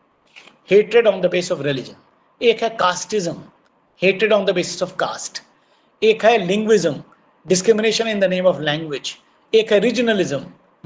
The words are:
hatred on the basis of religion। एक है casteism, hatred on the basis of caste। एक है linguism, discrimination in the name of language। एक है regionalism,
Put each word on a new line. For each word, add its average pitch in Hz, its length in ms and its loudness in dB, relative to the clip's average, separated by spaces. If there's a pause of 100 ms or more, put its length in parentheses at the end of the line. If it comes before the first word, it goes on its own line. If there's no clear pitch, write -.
(720)
hatred 214 340 4
on 196 80 4
the 180 140 0
basis 180 240 -4
of 165 60 -4
religion। 135 360 -6 (480)
एक 226 200 2
है 226 140 -2
casteism, 180 580 -2 (720)
hatred 196 280 0
on 202 140 2
the 185 120 0
basis - 240 -6
of 180 60 -2 (140)
caste। - 380 -8 (600)
एक 208 220 2
है 214 240 4
linguism, 202 460 2 (580)
discrimination 214 540 2
in 214 140 -2
the 190 120 2
name 185 220 2
of 143 60 -10
language। 151 480 -6 (460)
एक 220 180 2
है 208 60 6
regionalism, 214 680 0 (400)